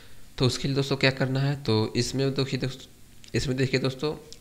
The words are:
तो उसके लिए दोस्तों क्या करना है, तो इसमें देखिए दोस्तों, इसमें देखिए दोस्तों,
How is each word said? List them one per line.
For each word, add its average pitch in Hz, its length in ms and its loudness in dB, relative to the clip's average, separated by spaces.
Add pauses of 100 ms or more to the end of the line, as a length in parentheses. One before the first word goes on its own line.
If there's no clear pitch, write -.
(380)
तो 135 80 2
उसके - 220 0
लिए 139 80 0
दोस्तों 139 220 0
क्या 135 140 4
करना 135 280 0
है, 139 240 0
तो 110 320 2
इसमें 131 380 0
देखिए 135 260 0
दोस्तों, - 280 -6 (480)
इसमें 127 220 0
देखिए 135 220 2
दोस्तों, 139 600 -4